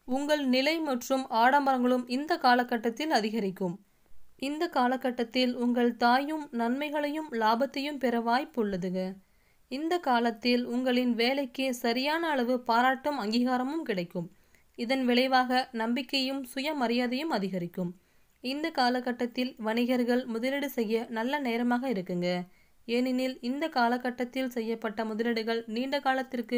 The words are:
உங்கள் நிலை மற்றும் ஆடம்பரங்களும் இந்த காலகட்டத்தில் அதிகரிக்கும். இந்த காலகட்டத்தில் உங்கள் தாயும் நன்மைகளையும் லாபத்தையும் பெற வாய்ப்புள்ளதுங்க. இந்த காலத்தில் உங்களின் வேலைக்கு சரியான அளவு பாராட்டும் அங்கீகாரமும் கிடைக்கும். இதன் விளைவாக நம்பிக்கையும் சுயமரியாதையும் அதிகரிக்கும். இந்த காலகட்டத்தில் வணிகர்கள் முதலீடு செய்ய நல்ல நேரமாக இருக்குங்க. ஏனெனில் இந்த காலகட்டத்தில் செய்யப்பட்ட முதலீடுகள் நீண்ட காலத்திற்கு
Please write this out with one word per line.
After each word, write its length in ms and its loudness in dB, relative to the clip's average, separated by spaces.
உங்கள் 400 0
நிலை 320 4
மற்றும் 460 -2
ஆடம்பரங்களும் 720 4
இந்த 280 -4
காலகட்டத்தில் 760 2
அதிகரிக்கும். 600 -2
இந்த 280 -2
காலகட்டத்தில் 880 0
உங்கள் 400 2
தாயும் 560 2
நன்மைகளையும் 800 -2
லாபத்தையும் 680 0
பெற 200 0
வாய்ப்புள்ளதுங்க. 800 -2
இந்த 280 -2
காலத்தில் 640 2
உங்களின் 500 2
வேலைக்கு 500 0
சரியான 540 0
அளவு 320 0
பாராட்டும் 580 2
அங்கீகாரமும் 640 0
கிடைக்கும். 460 -4
இதன் 280 -2
விளைவாக 680 4
நம்பிக்கையும் 720 -2
சுயமரியாதையும் 920 0
அதிகரிக்கும். 560 -4
இந்த 280 -4
காலகட்டத்தில் 880 0
வணிகர்கள் 680 2
முதலீடு 440 -2
செய்ய 300 0
நல்ல 300 -2
நேரமாக 500 0
இருக்குங்க. 380 -2
ஏனெனில் 540 0
இந்த 280 -2
காலகட்டத்தில் 840 0
செய்யப்பட்ட 520 -4
முதலீடுகள் 640 -2
நீண்ட 320 -4
காலத்திற்கு 580 -2